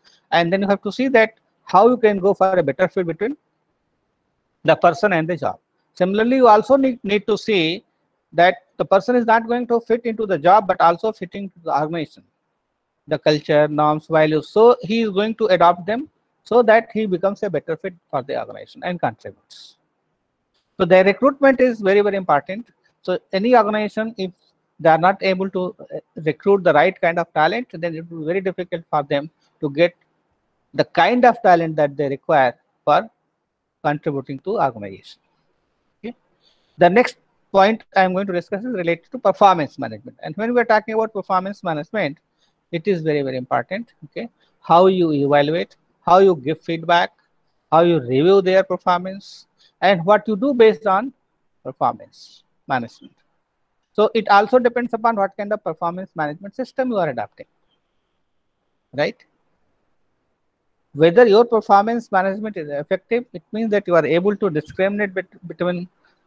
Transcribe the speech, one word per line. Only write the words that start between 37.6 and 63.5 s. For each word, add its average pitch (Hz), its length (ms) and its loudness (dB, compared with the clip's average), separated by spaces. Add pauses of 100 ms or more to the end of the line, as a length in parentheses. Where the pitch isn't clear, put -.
I 190 60 4
am 185 100 0
going 196 160 -4
to 185 40 -6
discuss 175 280 -6
is 240 60 -12
related 175 440 -6
to 254 80 -12
performance 185 600 2
management. 113 440 -12
And 160 140 -12
when 226 180 -4
we 240 60 2
are 226 40 2
talking 220 300 0
about 220 180 -4
performance 190 520 -6
management, 156 540 -6 (520)
it 165 160 -10
is 180 160 -2
very, 151 200 -2
very 131 140 -8
important. 135 580 -8 (100)
Okay, 196 240 -14 (320)
how 180 260 4
you 180 260 2
evaluate, 143 640 0 (320)
how 180 120 6
you 190 180 4
give 127 240 -8
feedback, 170 500 -2 (640)
how 160 80 6
you 170 200 4
review 147 420 2
their 185 200 2
performance, 185 840 -6 (340)
and 175 240 2
what 208 240 2
you 220 80 -2
do 269 160 -2
based 220 340 4
on 202 260 -2 (520)
performance - 800 -8 (260)
management. - 460 -8 (800)
So 214 200 0
it 226 140 -4
also 208 300 4
depends 240 340 -4
upon 226 240 -2
what 196 200 -4
kind 208 160 -8
of 208 120 -8
performance 175 500 -8
management 160 400 -8
system 254 360 -8
you 214 80 -4
are 165 100 -2
adopting, 117 380 -10 (1500)
right? 151 240 -4 (1800)
Whether 170 340 6
your 220 180 6
performance 220 640 0
management 196 460 -4
is 151 140 -10
effective, 190 640 -6
it 175 100 -14 (100)